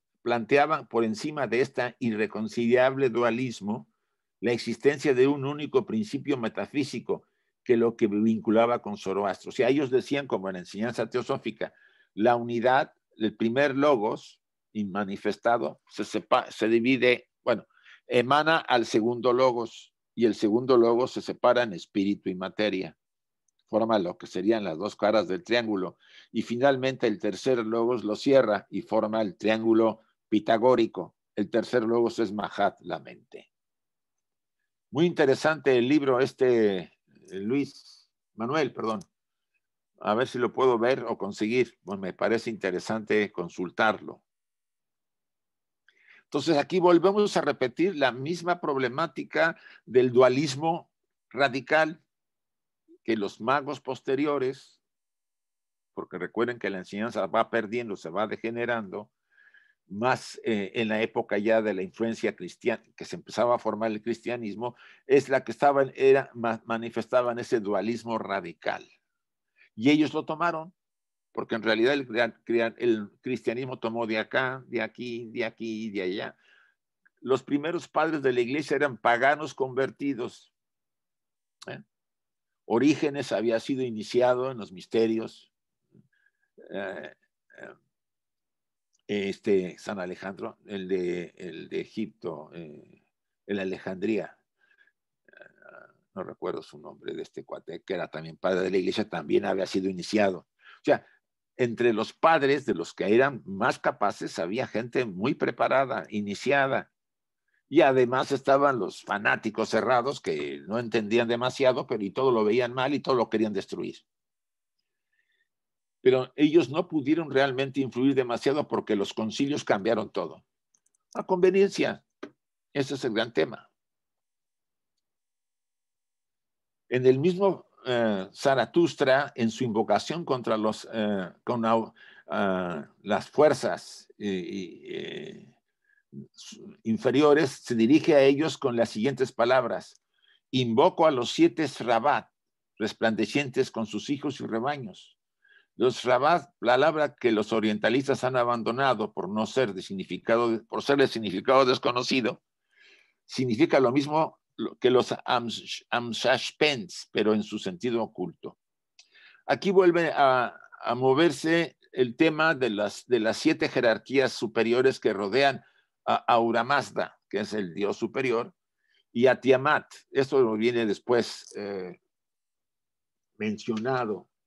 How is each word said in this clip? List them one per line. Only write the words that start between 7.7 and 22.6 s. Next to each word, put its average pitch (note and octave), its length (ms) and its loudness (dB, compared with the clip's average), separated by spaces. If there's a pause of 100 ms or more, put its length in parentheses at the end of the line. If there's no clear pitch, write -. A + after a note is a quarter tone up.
lo A#2 200 2
que A2+ 100 2
vinculaba A2+ 760 2
con G#2 140 -8
Zoroastro". F#2+ 520 -4
O F#2 40 -12
sea, A#2+ 160 2
ellos C#3 220 0
decían, C3 380 0
como G2 200 -4
en F#2+ 60 -6
la F2+ 60 -10
enseñanza A2+ 480 -6
teosófica, B2+ 640 -6 (420)
la A#2+ 220 4
unidad, A#2+ 560 0 (240)
el G#2+ 200 -2
primer C3 400 0
logos C3+ 640 0 (320)
inmanifestado, G#2 1160 -2
se - 160 -8
sepa-, - 460 -2
se - 180 -2
divide, A#2+ 640 2 (120)
bueno, A#2 240 -2 (400)
emana C#3+ 520 2
al B2 280 0
segundo A#2+ 460 0
logos, A#2+ 640 0 (200)
y A#2 120 2
el G#2 80 2
segundo B2 420 2
logos A#2 360 4
se G#2 100 -8
separa A#2+ 400 2
en A2+ 100 -4
espíritu G2 560 -4
y F#2 60 -4
materia. F#2 640 -4 (720)